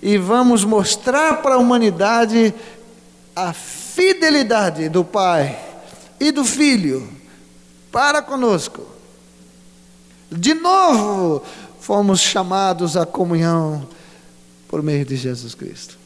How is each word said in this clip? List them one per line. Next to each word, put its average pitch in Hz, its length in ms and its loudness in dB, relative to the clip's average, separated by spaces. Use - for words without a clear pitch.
e 202 160 2
vamos 226 460 4
mostrar 254 760 0
para 262 140 2
a 254 40 4
humanidade 226 920 2
a 175 200 -4
fidelidade 269 1300 0
do 170 140 0
Pai 170 560 0
e 294 120 2
do 277 120 0
Filho 196 640 0
para 285 280 2
conosco. 247 640 -2
De 175 220 -2
novo, 226 920 2
fomos 202 400 2
chamados 185 800 -2
à 165 80 0
comunhão 165 800 -2
por 156 140 -4
meio 147 240 -2
de 135 100 -6
Jesus 123 380 -10
Cristo. - 520 -18